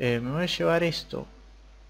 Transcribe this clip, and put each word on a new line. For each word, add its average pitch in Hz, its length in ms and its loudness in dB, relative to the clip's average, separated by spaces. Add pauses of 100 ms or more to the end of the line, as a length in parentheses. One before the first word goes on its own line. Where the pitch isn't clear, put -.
eh, 120 200 2
me 123 120 -4
voy 160 100 0
a 180 40 0
llevar 170 360 2
esto. - 460 -4 (600)